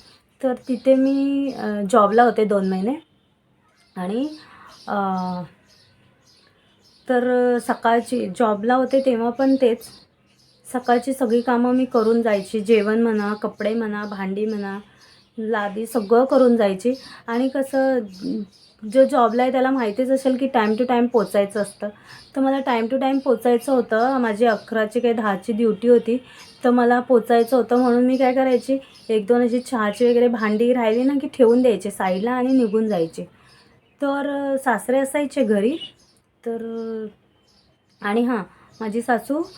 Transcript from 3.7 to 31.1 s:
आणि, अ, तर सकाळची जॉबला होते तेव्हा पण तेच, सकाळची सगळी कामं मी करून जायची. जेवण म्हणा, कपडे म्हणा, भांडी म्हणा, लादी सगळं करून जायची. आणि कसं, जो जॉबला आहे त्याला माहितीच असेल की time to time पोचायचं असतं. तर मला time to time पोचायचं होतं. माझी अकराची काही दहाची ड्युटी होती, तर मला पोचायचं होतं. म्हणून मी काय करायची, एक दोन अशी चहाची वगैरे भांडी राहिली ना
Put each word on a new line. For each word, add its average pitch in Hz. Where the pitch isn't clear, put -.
आणि, 208
अ, 208
तर 247
सकाळची 233
जॉबला 220
होते 262
तेव्हा 233
पण 269
तेच, 233
सकाळची 247
सगळी 240
कामं 247
मी 254
करून 233
जायची. 208
जेवण 214
म्हणा, 214
कपडे 214
म्हणा, 214
भांडी 196
म्हणा, 202
लादी 214
सगळं 233
करून 254
जायची. 208
आणि 240
कसं, 269
जो 262
जॉबला 240
आहे 254
त्याला 262
माहितीच 247
असेल 262
की 262
time 214
to 240
time 240
पोचायचं 202
असतं. 208
तर 269
मला 269
time 240
to 262
time 269
पोचायचं 240
होतं. 247
माझी 220
अकराची 220
काही 233
दहाची 214
ड्युटी 220
होती, 240
तर 247
मला 247
पोचायचं 233
होतं. 240
म्हणून 247
मी 254
काय 254
करायची, 262
एक 214
दोन 240
अशी 240
चहाची 220
वगैरे 240
भांडी 220
राहिली 240
ना 285